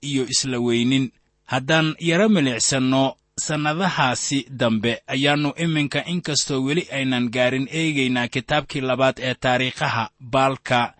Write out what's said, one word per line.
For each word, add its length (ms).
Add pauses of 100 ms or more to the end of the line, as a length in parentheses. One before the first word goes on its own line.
iyo 260
isla 320
weynin. 520 (340)
Haddaan 540
yara 300
milicsanno 840 (520)
sannadahaasi 840
dambe, 580
ayaannu 500
iminka, 480
inkastoo 580
weli 280
aynan 380
gaarin, 420
eegaynaa 560
kitaabkii 540
labaad 380
ee 140
taariikhaha, 760 (100)
baalka 800